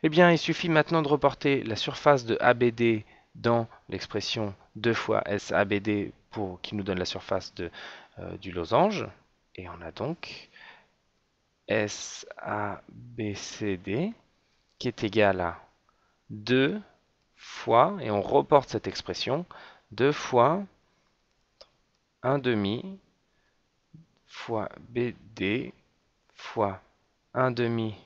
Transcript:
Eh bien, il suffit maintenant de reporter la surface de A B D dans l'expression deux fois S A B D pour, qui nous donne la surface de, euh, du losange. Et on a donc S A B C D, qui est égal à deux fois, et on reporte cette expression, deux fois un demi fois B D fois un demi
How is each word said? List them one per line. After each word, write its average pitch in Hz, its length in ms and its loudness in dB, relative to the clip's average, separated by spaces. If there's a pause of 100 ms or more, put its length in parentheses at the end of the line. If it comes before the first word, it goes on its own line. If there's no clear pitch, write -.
Eh 160 80 2
bien, 175 200 8
il 170 60 6
suffit 165 320 -2
maintenant 160 320 4
de 147 80 -2
reporter 139 540 2
la 110 140 -4
surface 139 500 2
de 113 140 0
A 123 120 6
B 120 120 4
D 117 420 2 (280)
dans 117 320 2 (220)
l'expression 101 640 -6 (220)
deux 113 180 2
fois 110 320 2
S - 280 -4
A 92 120 4
B 101 100 -2
D 101 380 -2 (200)
pour, 95 280 -6
qui - 140 -12
nous 101 80 -4
donne 92 160 -2
la 90 80 -2
surface - 480 -6
de, 85 160 -8 (480)
euh, 90 180 -10
du 92 160 -12
losange. 120 540 0 (480)
Et 90 160 -14
on 85 100 -14
a 82 120 -14
donc - 580 -10 (1200)
S - 580 -4 (120)
A 104 500 -6
B 117 460 -8
C 101 420 -6
D, 110 360 -4 (680)
qui 123 100 -4
est 117 160 -6
égal 101 360 4
à 85 200 -4 (680)
deux 120 500 0 (560)
fois, 135 640 2
et 120 100 -6
on 104 120 2
reporte 135 460 4
cette - 180 -4
expression, 120 600 -6 (440)
deux 123 220 2
fois 147 520 2 (1600)
un 135 160 0
demi 123 600 -2 (1300)
fois - 420 -6 (200)
B 120 240 -2 (220)
D 107 380 -2 (600)
fois 98 460 -2 (540)
un 131 160 2
demi 117 440 -2 (120)